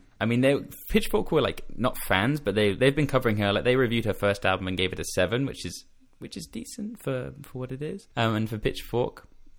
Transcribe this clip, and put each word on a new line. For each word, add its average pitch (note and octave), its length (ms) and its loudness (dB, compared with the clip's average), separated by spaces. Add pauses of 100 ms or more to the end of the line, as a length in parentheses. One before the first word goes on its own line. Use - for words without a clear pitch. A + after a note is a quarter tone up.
(220)
I G#2+ 40 2
mean, A#2+ 160 2
they, C#3 140 6 (340)
Pitchfork G#3 420 2
were, D#3 100 4
like, G2 220 -2 (120)
not A#2+ 220 -2
fans, A2+ 420 2
but G2+ 160 -2
they, G#2 180 4
they've C3 220 4
been D3 120 2
covering A#2 300 2
her. G2+ 160 2
Like, F2 120 0
they B2+ 100 4
reviewed A#2+ 300 2
her G2+ 80 2
first G2+ 320 0
album F#2+ 220 0
and F#2 100 -2
gave F#2 160 0
it - 60 -6
a D#2+ 40 -4
seven, G2+ 420 0
which - 200 -8
is, - 200 -10 (340)
which - 180 -14
is E3 100 -10
decent - 540 -12
for, C3 320 -6 (100)
for - 160 -14
what B2+ 140 -10
it C3+ 80 -10
is. F3 340 -10
Um, A2+ 200 2
and A2 140 0
for A2 80 -4
Pitchfork, - 680 -2 (320)